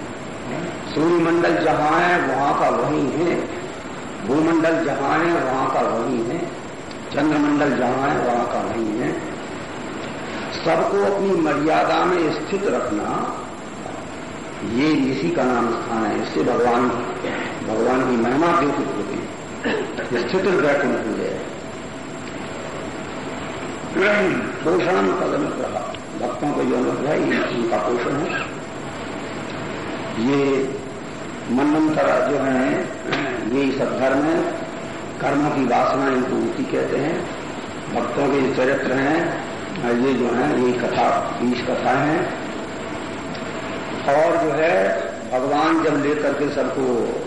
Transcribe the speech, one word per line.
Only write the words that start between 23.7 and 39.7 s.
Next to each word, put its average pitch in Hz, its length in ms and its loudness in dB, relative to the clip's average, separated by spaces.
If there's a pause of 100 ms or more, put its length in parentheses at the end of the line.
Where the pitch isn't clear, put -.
पोषण 180 440 2
पद 160 260 0
अनुग्रह, 143 600 -4 (340)
भक्तों 147 260 -2
को 131 100 0
जो 127 120 2
अनुग्रह 127 340 0
है, - 200 2
ये - 280 0
उनका 113 200 0
पोषण 135 380 0
है। - 400 -2 (1600)
ये 135 560 2 (760)
मनवंतर 143 800 4
जो 143 60 2
हैं, 131 520 0 (640)
ये 131 280 2
सब 113 200 0
धर्म 135 180 2
है, 160 240 2 (800)
कर्मों 143 300 2
की 135 120 2
वासना, 123 440 4
इनको 127 460 2
उसी - 100 -2
कहते 131 340 0
हैं। 170 320 -2 (640)
भक्तों 139 320 0
के 139 140 4
जो 127 140 2
चरित्र 127 380 2
हैं, 156 500 0 (460)